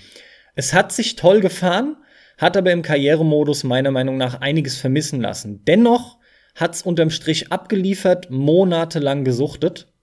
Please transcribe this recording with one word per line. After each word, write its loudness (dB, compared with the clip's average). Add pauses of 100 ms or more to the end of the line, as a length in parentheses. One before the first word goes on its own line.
(560)
Es -4
hat 2
sich -4
toll 4
gefahren, -2 (420)
hat 0
aber 2
im 0
Karrieremodus 2
meiner 0
Meinung -2
nach -4
einiges -2
vermissen -2
lassen. -8
Dennoch 2 (380)
hat's -4
unterm 0
Strich -4
abgeliefert, -2
monatelang 0
gesuchtet. -4 (100)